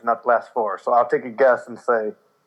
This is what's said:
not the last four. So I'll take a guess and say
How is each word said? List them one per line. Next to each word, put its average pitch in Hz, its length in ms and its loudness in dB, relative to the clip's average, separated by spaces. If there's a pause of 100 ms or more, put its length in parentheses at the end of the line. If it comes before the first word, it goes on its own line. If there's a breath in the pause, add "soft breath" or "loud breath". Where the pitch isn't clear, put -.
not 117 180 -2
the 127 60 -4
last 113 260 0
four. 104 240 -2
So - 140 -2
I'll 120 160 4
take 143 160 -2
a 123 60 -10
guess 120 360 2
and 113 120 -14
say 110 340 -2 (340)